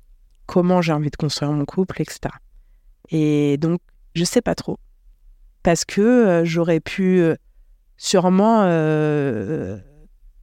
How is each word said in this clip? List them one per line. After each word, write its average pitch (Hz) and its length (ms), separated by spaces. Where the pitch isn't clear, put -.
comment 180 360
j'ai 165 100
envie 147 180
de - 60
construire 147 360
mon 147 120
couple, 185 380
et - 20
cetera. - 320
Et 147 480
donc, 165 220
je 165 100
sais 240 180
pas 170 120
trop. - 240
Parce 170 220
que, - 160
euh, 214 440
j'aurais 165 360
pu, 185 400
euh, 165 140
sûrement, 196 680
euh, 147 1120